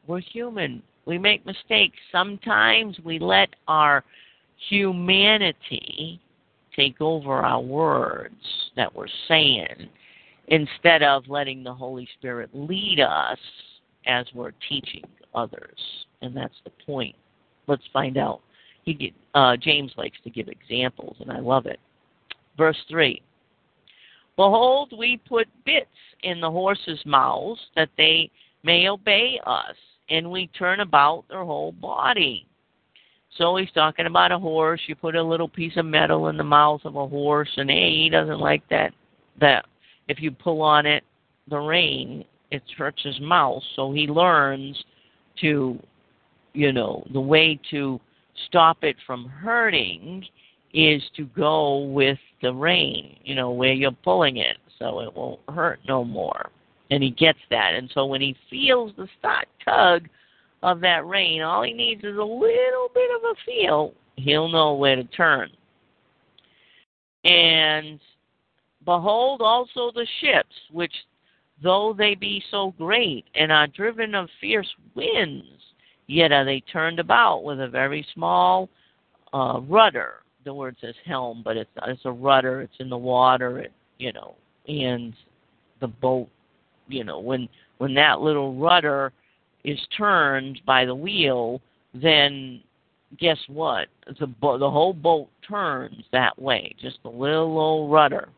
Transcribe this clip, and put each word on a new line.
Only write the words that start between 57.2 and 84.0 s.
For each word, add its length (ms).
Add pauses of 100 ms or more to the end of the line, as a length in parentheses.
that. 220
And 200
so 120
when 160
he 140 (140)
feels 480
the 100 (120)
start 280 (160)
tug 460 (520)
of 200
that 240
rein, 360
all 220
he 100
needs 300
is 140
a 60
little 680
bit 220
of 80
a 120 (100)
feel. 480 (240)
He'll 320
know 240
where 220
to 100
turn. 440 (1700)
And 760 (840)
behold 580
also 520
the 140 (140)
ships, 340 (160)
which 220 (680)
though 360
they 180
be 360
so 260
great 480 (100)
and 160
are 160
driven 480
of 140 (120)
fierce 280 (260)
winds, 500 (640)
yet 240
are 140
they 160
turned 380
about 440
with 180
a 60
very 460
small, 560 (640)
uh, 280
rudder. 540 (300)
The 80
word 280
says 140 (100)
helm, 380
but 140
it's, 120 (160)
it's 200
a 60
rudder. 500
It's 180
in 100
the 80
water, 600
it, 120 (280)
you 140